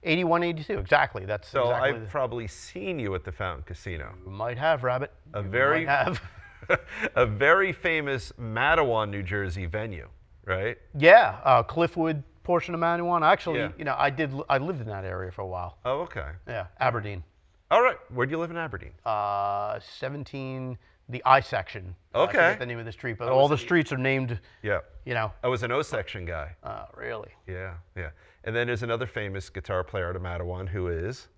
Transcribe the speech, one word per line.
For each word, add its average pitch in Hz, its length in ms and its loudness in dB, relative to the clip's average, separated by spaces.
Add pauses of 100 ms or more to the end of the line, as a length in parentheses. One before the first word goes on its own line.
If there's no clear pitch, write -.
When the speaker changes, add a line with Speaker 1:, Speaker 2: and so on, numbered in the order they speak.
Speaker 1:
Eighty-one, 170 400 2
eighty-two, 165 340 -4
exactly. 120 460 2
That's 101 240 -4
Speaker 2:
So 123 160 2
Speaker 1:
exactly 123 260 2
Speaker 2:
I've 117 120 -4
Speaker 1:
the 110 40 -12
Speaker 2:
probably 120 400 -2
seen 180 540 -8
you 98 160 -2
at 85 80 -4
the 95 80 -8
Fountain 82 320 -6
Casino. 76 500 -10 (100)
Speaker 1:
You 92 60 -14
might 110 260 -6
have, 143 280 2
Rabbit. 127 280 -2 (220)
Speaker 2:
A 104 80 -4
Speaker 1:
You 95 60 -6
Speaker 2:
very 139 360 2
Speaker 1:
might 151 60 -2
have. 139 320 0 (460)
Speaker 2:
<laughs> - 460 -2
a 123 120 6
very 156 460 4
famous 143 680 -2
Matawan, 117 680 2
New 101 120 -4
Jersey 95 440 -4
venue, 98 420 -6 (360)
right? 95 320 -2 (200)
Speaker 1:
Yeah, 160 480 8
uh, 123 180 8
Cliffwood 160 600 0 (220)
portion 175 300 0
of 170 60 -2
Matawan. 170 440 2
Actually, 160 360 4
Speaker 2:
Yeah. 101 180 -4
Speaker 1:
you 160 60 -10
know, 139 120 -2
I 139 140 4
did, 139 220 -2 (160)
I 139 100 4
lived 151 220 -4
in 110 80 -8
that 98 160 -8
area 92 260 -6
for 95 120 -10
a 95 40 -6
while. 90 380 -8
Speaker 2:
Oh, 135 160 0
okay. 98 300 -8 (180)
Speaker 1:
Yeah, 104 180 -6 (140)
Aberdeen. 104 420 0 (480)
Speaker 2:
All 214 120 8
right. 247 160 4 (140)
Where 131 140 0
do 139 60 -6
you 160 60 -2
live 165 120 -4
in 170 60 -8
Aberdeen? 135 360 -8 (120)
Speaker 1:
Uh, 104 760 -2
seventeen, 131 960 -8 (320)
the 117 160 -8
I 131 140 10
section. 95 560 -4 (180)
Uh, 120 60 0
I 139 60 6
Speaker 2:
Okay. - 80 0
Speaker 1:
forget 190 260 4
the 127 80 -6
name 120 140 -6
of 117 40 -10
the 113 80 -10
street, 117 240 -6
but 120 120 -4
Speaker 2:
I - 20 0
Speaker 1:
all 135 180 6
Speaker 2:
was - 20 4
Speaker 1:
the 147 120 2
Speaker 2:
in - 40 -12
Speaker 1:
streets 165 260 2
are 135 60 -4
named, 131 420 0 (220)
Speaker 2:
Yeah. 101 180 0 (240)
Speaker 1:
you 123 100 -6
know. 110 180 -2 (120)
Speaker 2:
I 123 40 2
was 123 140 0
an 120 80 -2
O 135 120 2
section 107 420 -6
guy. 82 400 -8
Speaker 1:
Uh, 107 300 -10
really? 117 360 -10 (160)
Speaker 2:
Yeah, 92 280 -10 (220)
yeah. 85 140 -8 (320)
And 113 140 -4
then 120 100 0
there's 120 160 -2
another 117 240 -2
famous 98 440 -8
guitar 92 340 -4
player 92 240 -4
out 92 80 -6
of 87 60 -6
Matawan 90 460 -6
who 90 200 -4
is? 87 500 -6